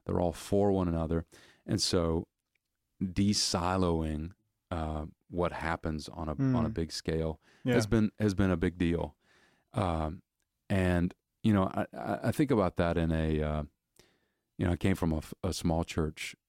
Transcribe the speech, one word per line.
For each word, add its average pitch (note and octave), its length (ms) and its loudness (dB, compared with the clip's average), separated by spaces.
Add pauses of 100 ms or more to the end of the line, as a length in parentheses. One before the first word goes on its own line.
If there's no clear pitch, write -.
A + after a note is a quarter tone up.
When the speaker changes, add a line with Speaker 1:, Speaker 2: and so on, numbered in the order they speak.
Speaker 1:
they're F#2 160 0
all F2 120 2
for G2+ 400 2
one F#2 160 2
another. E2 360 0 (420)
And G#2 140 0
so E2 460 0 (840)
de-siloing, F2 1200 0 (380)
uh, D#2 340 -4 (260)
what E2+ 220 0
happens E2 560 -4
on D#2+ 200 -8
a, D2+ 60 -2
Speaker 2:
Hmm. C3 220 0
Speaker 1:
on A#2 100 2
a - 40 -2
big E2 220 -4
scale D#2+ 480 -4 (240)
Speaker 2:
Yeah. B2 100 2
Speaker 1:
has A#2+ 120 2
been, G#2+ 320 2
has G#2+ 160 0
been F#2+ 160 2
a F2 60 2
big F2 220 0
deal. E2+ 360 0 (580)
Um, E2 500 -2 (460)
and, F2+ 460 2 (280)
you A2 100 4
know, G2 120 6
I, - 220 -2 (100)
I, - 280 -4
I A#2 80 0
think C#3+ 180 0
about G2+ 260 2
that E2+ 200 2
in E2 160 2
a, D#2 300 0
uh, D2+ 200 -2 (960)
you G2 80 0
know, F2 60 2
I E2 40 0
came F#2+ 180 0
from E2+ 180 0
a D#2 60 -2
f-, - 240 -10
a F2+ 100 -2
small E2 320 0
church - 520 -6 (120)